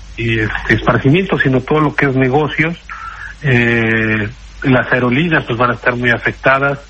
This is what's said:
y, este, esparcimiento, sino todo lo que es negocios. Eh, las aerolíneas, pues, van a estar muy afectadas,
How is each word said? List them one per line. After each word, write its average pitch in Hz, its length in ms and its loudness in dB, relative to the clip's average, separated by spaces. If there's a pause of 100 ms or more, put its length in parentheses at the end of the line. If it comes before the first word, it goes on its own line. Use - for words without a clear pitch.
(180)
y, 113 220 -2
este, - 340 -2
esparcimiento, 131 680 2
sino 131 220 2
todo 151 180 0
lo 151 160 0
que 143 100 0
es 131 100 2
negocios. 147 640 0 (640)
Eh, 113 880 2 (340)
las 127 280 2
aerolíneas, 131 540 0
pues, 120 120 -4
van 120 140 2
a 113 40 -4
estar 123 200 -2
muy 123 140 0
afectadas, 135 680 0 (100)